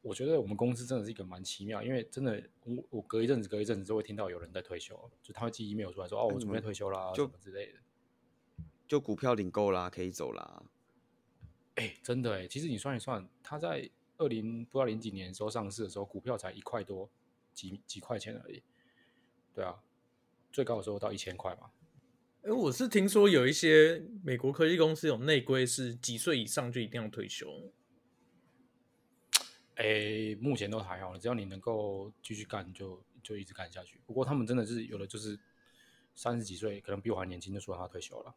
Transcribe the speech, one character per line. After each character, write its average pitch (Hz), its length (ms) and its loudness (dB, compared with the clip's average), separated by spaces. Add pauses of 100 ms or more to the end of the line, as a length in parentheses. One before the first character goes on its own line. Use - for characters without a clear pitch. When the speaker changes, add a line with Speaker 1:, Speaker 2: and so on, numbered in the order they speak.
Speaker 1:
我 110 100 -6
觉 127 140 -2
得 156 120 4
我 110 60 0
们 104 100 -2
公 123 200 2
司 120 100 -8
真 127 140 -2
的 104 40 -4
是 107 60 -6
一 113 40 -10
个 101 120 -10
蛮 90 180 -12
奇 - 220 -8
妙， 104 160 -4
因 120 100 -4
为 123 120 0
真 131 200 -8
的， 107 180 -2 (240)
我， 120 260 -6
我 110 100 -6
隔 113 220 0
一 - 20 4
阵 127 160 4
子， 95 80 -8
隔 104 100 -2
一 107 60 0
阵 104 140 0
子 95 40 -8
就 104 120 -2
会 107 80 0
听 104 120 -8
到 101 140 -4
有 87 100 -8
人 85 140 -14
在 92 80 -4
退 87 180 -8
休， - 300 -16 (140)
就 - 100 -20
他 120 120 -4
会 117 40 -2
寄 110 180 -8
email 104 240 -4
出 95 100 -10
来 90 60 -8
说 104 140 -4
：“哦， 113 60 4
我 107 120 0
准 107 120 -4
备 110 100 0
退 104 120 -6
休 98 180 -4
啦， 95 80 -2
Speaker 2:
哎， 92 40 -4
你 92 40 -4
们 92 80 -6
就 143 100 2
Speaker 1:
什 127 60 -10
么 - 80 -20
之 98 120 -18
类 98 200 -10
的。” - 80 -20 (1080)
Speaker 2:
就 147 140 2
股 110 140 -2
票 127 180 2
领 101 160 0
够 101 220 4
啦， 90 180 0
可 90 120 -8
以 92 100 -2
走 69 200 -6
啦。 50 320 -12 (1120)
Speaker 1:
哎， 113 260 -4
真 123 200 -2
的 113 140 0
哎， 92 120 -6
其 135 120 -6
实 165 80 -4
你 120 100 -2
算 135 180 -4
一 113 40 -4
算， 104 280 -4 (160)
他 151 160 -8
在 160 300 -4 (280)
二 147 120 2
零， 117 360 -2
不 - 120 -4
知 - 20 4
道 131 60 6
零 110 120 0
几 113 140 -4
年 95 160 -8
的 92 60 -12
时 104 100 -6
候 107 60 -2
上 107 200 -2
市 104 140 -6
的 95 60 -4
时 101 100 -8
候， 101 60 -4
股 98 160 -10
票 120 160 -2
才 92 160 -8
一 98 80 -14
块 113 200 -4
多， 95 280 -8 (440)
几， 95 320 -12
几 - 140 -12
块 110 180 -6
钱 110 280 -10
而 - 40 -16
已。 - 140 -16 (920)
对 98 100 -4
啊， 90 120 -4 (800)
最 135 100 2
高 117 140 2
的 98 60 -4
时 107 60 -4
候 101 80 -2
到 101 140 -2
一 98 60 -6
千 92 180 -8
块 92 200 -6
嘛。 - 140 -20 (720)
Speaker 3:
哎， 208 80 -2
我 208 200 2
是 254 160 0
听 202 200 6
说 202 200 10
有 143 180 10
一 135 60 6
些 156 500 10 (220)
美 131 140 0
国 131 160 2
科 160 160 6
技 180 80 4
公 160 180 8
司 156 140 2
有 120 80 4
内 139 240 4
规， 127 240 4
是 123 280 -2
几 120 240 -4
岁 147 220 2
以 113 80 -2
上 123 240 -2
就 123 80 -2
一 113 80 -2
定 123 120 -6
要 107 100 -4
退 104 180 -6
休。 - 460 -10 (2000)
Speaker 1:
哎， 107 640 2
目 127 160 2
前 104 160 -4
都 110 80 -4
还 92 220 -8
好， 92 160 -10
只 101 100 -6
要 120 80 0
你 104 100 -4
能 95 140 -10
够 104 520 -4 (120)
继 113 100 -10
续 104 100 -10
干， 92 300 -8
就， 92 300 -14 (180)
就 107 160 -10
一 98 60 -8
直 - 100 -16
干 95 180 -12
下 92 120 -14
去。 - 240 -20
不 113 60 -12
过 127 120 2
他 135 80 0
们 120 140 2
真 127 100 2
的 110 80 2
是 113 200 -4
有 107 120 -10
的， 98 80 -6
就 104 140 -10
是 104 200 -8 (760)
三 120 240 -2
十 110 40 -4
几 95 120 -8
岁， 101 260 -6
可 - 100 -8
能 98 80 -4
比 110 120 -2
我 98 40 2
还 92 120 -4
年 90 120 -8
轻， 95 140 -10
就 98 60 -6
说 92 180 -8
他 90 100 -8
退 87 140 -10
休 - 220 -12
了 - 140 -18